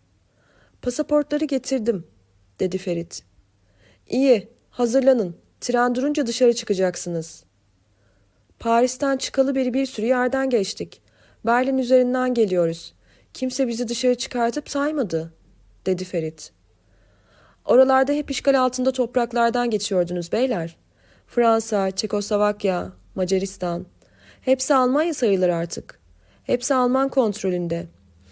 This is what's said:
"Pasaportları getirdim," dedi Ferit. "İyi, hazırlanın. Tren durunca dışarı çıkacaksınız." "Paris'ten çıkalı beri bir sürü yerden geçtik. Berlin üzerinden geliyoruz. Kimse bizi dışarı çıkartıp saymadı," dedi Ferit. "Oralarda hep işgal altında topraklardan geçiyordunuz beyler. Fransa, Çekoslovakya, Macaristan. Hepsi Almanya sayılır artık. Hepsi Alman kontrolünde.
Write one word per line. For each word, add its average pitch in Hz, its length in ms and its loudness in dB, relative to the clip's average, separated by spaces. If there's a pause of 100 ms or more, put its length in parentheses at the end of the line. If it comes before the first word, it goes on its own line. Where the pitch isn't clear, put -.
(800)
"Pasaportları 294 640 0
getirdim," 240 640 -2 (520)
dedi 185 180 -2
Ferit. 170 460 -8 (840)
"İyi, 254 400 4 (220)
hazırlanın. 247 680 2 (260)
Tren 247 340 0
durunca 285 320 -2
dışarı 240 260 4
çıkacaksınız." 180 880 -4 (1160)
"Paris'ten 247 580 0
çıkalı 262 380 0
beri 254 180 0
bir 269 120 0
sürü 220 200 -4
yerden 254 440 0
geçtik. 202 520 -4 (440)
Berlin 254 320 2
üzerinden 254 560 2
geliyoruz. 180 600 0 (400)
Kimse 262 340 -2
bizi 233 200 -4
dışarı 240 280 0
çıkartıp 240 540 -4
saymadı," 247 640 -4 (520)
dedi 185 200 -2
Ferit. 160 460 -6 (1120)
"Oralarda 262 460 4
hep 294 200 -4
işgal 269 300 2
altında 254 300 0
topraklardan 240 800 0
geçiyordunuz 180 640 -2
beyler. 208 460 -2 (500)
Fransa, 220 640 2
Çekoslovakya, 202 1000 -2 (240)
Macaristan. 180 720 -2 (560)
Hepsi 262 340 2
Almanya 277 380 2
sayılır 190 360 2
artık. 170 500 -6 (440)
Hepsi 247 300 0
Alman 262 360 2
kontrolünde. 180 760 -2 (440)